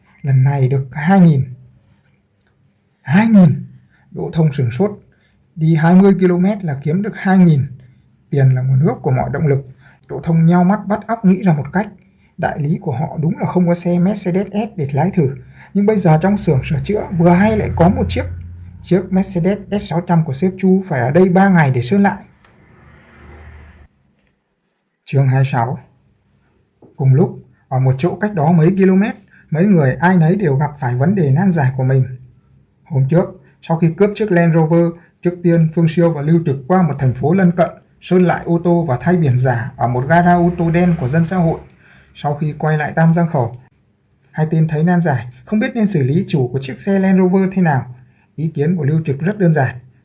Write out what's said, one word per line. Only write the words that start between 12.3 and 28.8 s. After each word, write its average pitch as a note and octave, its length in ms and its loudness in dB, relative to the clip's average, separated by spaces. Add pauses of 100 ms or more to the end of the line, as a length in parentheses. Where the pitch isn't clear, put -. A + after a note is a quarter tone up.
Đại - 200 -4
lý D3+ 240 -2
của D3+ 100 -6
họ C3+ 300 -6
đúng F3 160 -2
là A#3 80 -6
không F3+ 220 0
có F3 60 2
xe F3 240 -4
Mercedes F#3+ 480 -2
S G#3+ 300 -8
để C#3 160 -6
lái D3+ 180 0
thử, C#3 240 -2 (400)
nhưng G3+ 120 0
bây G#3+ 100 2
giờ D#3+ 260 2
trong G3+ 140 0
xưởng D3+ 280 0
sửa D3 200 -4
chữa G#3 220 -4 (120)
vừa E3+ 120 4
hay G#3 260 2
lại - 200 -2
có E3 120 4
một G3 200 0
chiếc. - 160 -4 (580)
Chiếc F3+ 280 0
Mercedes F#3+ 480 -2 (120)
S G3+ 200 -4
sáu E3+ 100 -2
trăm E3+ 240 0
của C3+ 80 -6
sếp F#3 260 -2
Chu F#3+ 280 2
phải C#3 140 -4
ở A#2+ 100 0
đây F#3 180 4
ba F#3+ 200 4
ngày E3 260 4
để B2 80 -2
sơn G3 200 0
lại. G3 160 0 (2750)
Chương C3+ 240 0
hai C3 100 0
mươi C3+ 140 2
sáu. B2 260 -4 (1160)
Cùng C3+ 180 2
lúc, E3+ 240 0 (300)
ở C3 120 -4
một C3 180 2
chỗ F3+ 220 -2
cách G#3 140 -4
đó D3+ 180 0
mấy E3 180 4
km, F#3+ 320 2 (480)